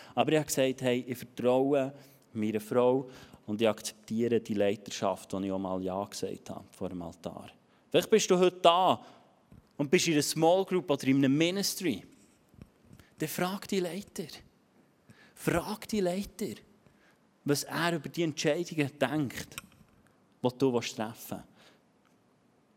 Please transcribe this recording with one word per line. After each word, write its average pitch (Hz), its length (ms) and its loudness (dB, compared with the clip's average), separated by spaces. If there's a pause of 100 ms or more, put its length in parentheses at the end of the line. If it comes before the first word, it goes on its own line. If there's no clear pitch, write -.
(160)
Aber 123 160 2
ich 156 60 6
habe 151 80 0
gesagt, 131 360 0
hey, 123 240 0
ich 120 100 -6
vertraue 135 800 0 (380)
meiner 107 260 0
Frau 123 500 2 (380)
und 107 160 -2
ich 110 60 6
akzeptiere 113 720 0
die 110 140 -6
Leiterschaft, 101 760 -2
die 98 140 -2
ich 95 60 -2
auch 95 60 -2
mal 92 240 -4
Ja 95 220 -2
gesagt 98 460 -10
habe 98 220 -14
vor 95 160 -8
dem 90 120 -10
Altar. - 500 -12 (400)
Vielleicht - 200 2
bist - 180 6
du 180 100 6
heute 180 220 4
da 170 400 6 (760)
und 147 120 -2
bist 180 200 2
in 165 60 2
einer 147 80 4
Small 170 420 2
Group 185 260 -2
oder 131 160 -2
in 135 120 4
einem 139 200 4
Ministry. 175 680 -2 (1120)
Dann 151 120 -4
frag 180 400 -4
die 196 120 -2
Leiter. 175 460 -8 (1120)
Frag 175 500 -2
die 214 140 -2
Leiter, 180 600 -4 (840)
was 143 180 0
er 170 320 -2
über 143 140 -6
die 170 160 -2
Entscheidungen 156 680 -2 (100)
denkt, 135 560 -2 (840)
die 127 60 4 (100)
du 123 220 2
treffen - 240 -6 (240)
willst. 90 200 -12 (1300)